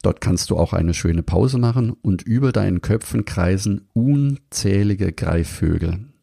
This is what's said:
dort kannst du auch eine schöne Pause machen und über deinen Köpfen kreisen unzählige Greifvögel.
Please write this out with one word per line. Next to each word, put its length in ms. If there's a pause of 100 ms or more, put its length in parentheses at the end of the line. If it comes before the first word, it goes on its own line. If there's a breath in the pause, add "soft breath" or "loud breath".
dort 180
kannst 300
du 60
auch 160
eine 200
schöne 300
Pause 340
machen 340
und 300
über 300
deinen 300
Köpfen 440
kreisen 680
unzählige 1200
Greifvögel. 920 (180)